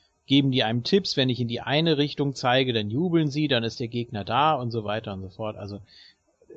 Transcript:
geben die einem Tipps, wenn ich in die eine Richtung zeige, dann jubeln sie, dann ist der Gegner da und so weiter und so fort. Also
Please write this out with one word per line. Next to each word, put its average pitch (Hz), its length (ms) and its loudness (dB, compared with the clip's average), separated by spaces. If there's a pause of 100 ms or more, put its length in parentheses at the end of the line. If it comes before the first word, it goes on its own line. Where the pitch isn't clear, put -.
(260)
geben 139 240 4
die 127 120 2
einem 117 220 0
Tipps, - 320 0
wenn 131 120 2
ich 120 120 -2
in 120 80 -2
die 117 120 -6
eine 156 380 2
Richtung 143 360 0
zeige, 127 380 2
dann 107 180 -2
jubeln 165 400 2
sie, 151 180 0
dann 120 160 2
ist 113 160 -6
der 120 80 -4
Gegner 113 360 -6
da 139 300 2
und 123 160 -4
so 113 140 -4
weiter 104 300 -4
und 95 80 -10
so 92 80 -12
fort. 110 260 -8
Also 101 240 -12 (760)